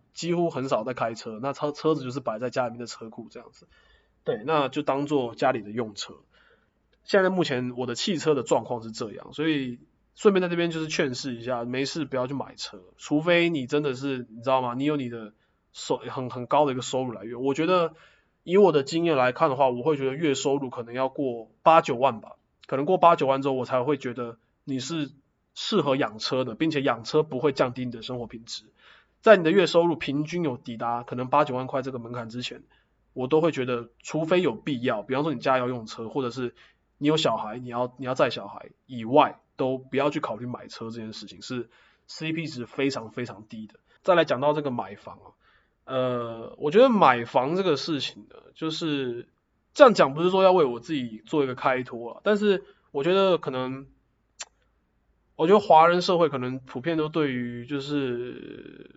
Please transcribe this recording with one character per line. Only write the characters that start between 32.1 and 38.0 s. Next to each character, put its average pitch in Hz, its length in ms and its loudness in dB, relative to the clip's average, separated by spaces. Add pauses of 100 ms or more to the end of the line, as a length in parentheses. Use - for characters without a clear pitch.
槛 120 160 -8
之 117 140 -10
前， - 220 -10 (500)
我 127 160 -4
都 156 100 6
会 160 140 2
觉 131 100 -2
得， 120 260 -4 (100)
除 160 260 -4
非 180 160 4
有 147 120 2
必 123 280 -4
要， 117 220 0
比 127 100 -4
方 135 100 0
说 156 100 0
你 123 60 -6
家 131 180 2
要 123 120 0
用 120 160 -6
车， 110 240 -10
或 143 120 -4
者 123 80 -2
是 120 240 -6 (460)
你 139 80 0
有 156 80 4
小 135 220 2
孩， 110 220 -8
你 123 100 -12
要， 123 280 -4
你 135 100 -10